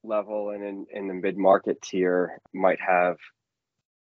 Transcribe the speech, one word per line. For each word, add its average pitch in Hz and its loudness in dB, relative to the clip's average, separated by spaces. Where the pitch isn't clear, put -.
level 107 -4
and 101 -8
in, 101 -8
in 98 -8
the 92 -6
mid-market 95 2
tier 90 0
might 95 2
have 90 2